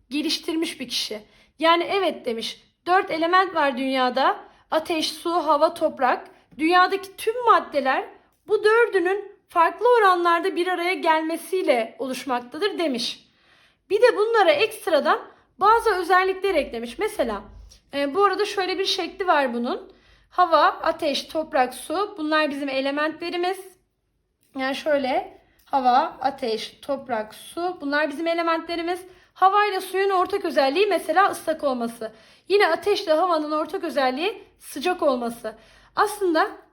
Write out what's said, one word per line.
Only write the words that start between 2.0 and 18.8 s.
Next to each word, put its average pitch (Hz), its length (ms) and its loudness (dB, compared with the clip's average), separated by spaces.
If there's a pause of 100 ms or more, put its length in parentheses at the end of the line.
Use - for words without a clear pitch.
demiş, 226 380 -8 (220)
dört 381 260 2
element 339 440 0
var 277 220 0
dünyada. 262 600 0 (320)
Ateş, 320 400 -2
su, - 200 -6
hava, 320 420 2
toprak. 269 540 -2 (300)
Dünyadaki 359 600 2
tüm 466 280 -4
maddeler 302 600 2 (420)
bu 392 160 0
dördünün 403 720 2 (120)
farklı 349 360 2 (120)
oranlarda 349 580 2
bir 349 120 -2
araya 359 260 -2
gelmesiyle 320 1040 0
oluşmaktadır 262 800 -4
demiş. 277 500 -4 (640)
Bir 427 120 0
de 453 160 6
bunlara 415 340 4
ekstradan 339 680 0 (380)
bazı 440 380 4
özellikler 370 600 2
eklemiş. 240 440 -6
Mesela, 254 440 -2 (500)
e, 285 220 -2
bu 403 80 4
arada 403 220 2
şöyle 370 340 -2
bir 392 60 -2